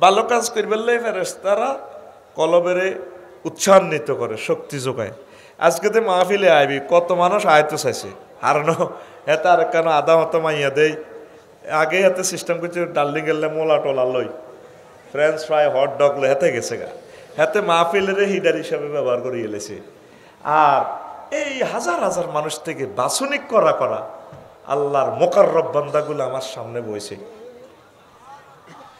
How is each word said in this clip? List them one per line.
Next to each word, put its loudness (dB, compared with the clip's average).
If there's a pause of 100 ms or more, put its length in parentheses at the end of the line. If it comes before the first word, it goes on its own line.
ভালো 6
কাজ 0
করবে -2
ফেরেশতারা -2 (560)
কলবেরে 2 (500)
উৎসাহান্বিত 2
করে, -4
শক্তি -6
যোগায়। -4 (480)
আজকে 2
তো 2
মাহফিলে 4
আইবি, 4 (100)
কত 4
মানুষ 2
আয়তো 4
চাইছে, -4 (340)
আর 2
ন, 0 (380)
এত 0
আর 4
কেন 0
আধা 4
মতো 0
মাইয়া 0
দেয়। 2 (760)
আগে 2
এত 4
system -4
করছে, -4
ডার্লিং -2
গেলে 0
মোলা 2
টোলা 0
লই, -2 (840)
French 0
fry, 2
hot 2
dog 2
লই, 2
হেতে 2
গেছে -4
গা। -10 (540)
হেতে 2
মাহফিলের 2
হিডার 2
হিসাবে -6
ব্যবহার -2
করে -6
এলেছে। -8 (640)
আর 4 (540)
এই -4
হাজার -4
হাজার -2
মানুষ -6
থেকে -8
বাছনিক -2
করা 4
করা -2 (580)
আল্লাহর 0
মোকাররব 4
বান্দাগুলো -2
আমার -4
সামনে -10
বইছে। -10 (1800)